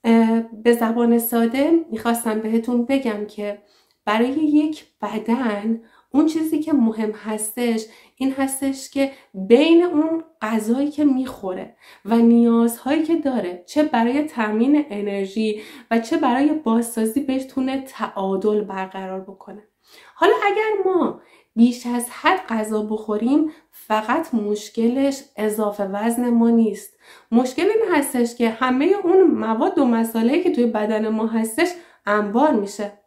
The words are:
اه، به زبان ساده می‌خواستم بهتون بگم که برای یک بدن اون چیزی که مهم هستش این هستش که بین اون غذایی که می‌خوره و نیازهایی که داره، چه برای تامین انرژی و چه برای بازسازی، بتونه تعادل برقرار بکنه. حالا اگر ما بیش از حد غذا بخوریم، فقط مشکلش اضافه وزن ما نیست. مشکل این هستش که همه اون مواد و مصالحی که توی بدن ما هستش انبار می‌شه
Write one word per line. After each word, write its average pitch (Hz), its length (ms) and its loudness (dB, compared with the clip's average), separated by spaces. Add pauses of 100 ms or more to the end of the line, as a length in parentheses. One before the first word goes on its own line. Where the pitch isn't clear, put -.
اه، 226 380 4 (220)
به 233 100 6
زبان 233 460 2
ساده 233 520 0 (200)
می‌خواستم 220 480 -2
بهتون 233 460 0
بگم 233 400 -2
که 208 320 -8 (480)
برای 220 240 2
یک 302 560 0 (160)
بدن 220 800 -2 (300)
اون 302 140 4
چیزی 320 340 0
که 311 140 -2
مهم 220 380 0
هستش 220 760 -4 (300)
این 269 160 -2
هستش 269 580 -4
که 269 220 -2 (220)
بین 285 500 4
اون 320 400 -2 (180)
غذایی 226 500 -2
که 294 140 -2
می‌خوره 240 680 -4 (300)
و 226 120 0
نیازهایی 233 880 4
که 330 120 2
داره، 226 500 -4
چه 302 180 0
برای 254 400 0
تامین 247 680 0
انرژی 208 720 -4 (300)
و 233 80 2
چه 330 180 -2
برای 277 320 2
بازسازی، 233 680 0
بتونه 269 680 -4
تعادل 196 760 -2
برقرار 190 600 -10
بکنه. 196 420 -20 (520)
حالا 381 180 4 (100)
اگر 415 420 0
ما 339 360 0 (340)
بیش 240 300 4
از 240 240 -4
حد 370 300 0 (100)
غذا 214 320 -2
بخوریم، 220 680 -2 (220)
فقط 240 640 -4
مشکلش 233 880 -2 (160)
اضافه 208 460 -2
وزن 233 460 -2
ما 233 200 4
نیست. 226 500 0 (320)
مشکل 254 320 0
این 415 320 2
هستش 247 400 0
که 233 140 0
همه 262 540 0
اون 370 200 6
مواد 233 540 0
و 269 80 4
مصالحی 233 580 2
که 349 80 2
توی 240 140 2
بدن 214 420 -2
ما 220 200 -2
هستش 226 400 0 (380)
انبار 214 460 2
می‌شه 202 400 -4 (160)